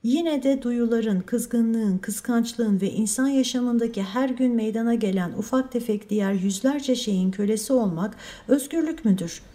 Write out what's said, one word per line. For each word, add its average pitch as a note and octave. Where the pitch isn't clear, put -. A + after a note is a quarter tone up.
Yine D4+
de C4+
duyuların, A3+
kızgınlığın, A3+
kıskançlığın A3
ve G3
insan A3+
yaşamındaki B3
her A#3+
gün B3+
meydana A3+
gelen F#3+
ufak B3+
tefek A3+
diğer G3+
yüzlerce B3+
şeyin F#3+
kölesi G#3+
olmak G3+
özgürlük D#4
müdür? F#3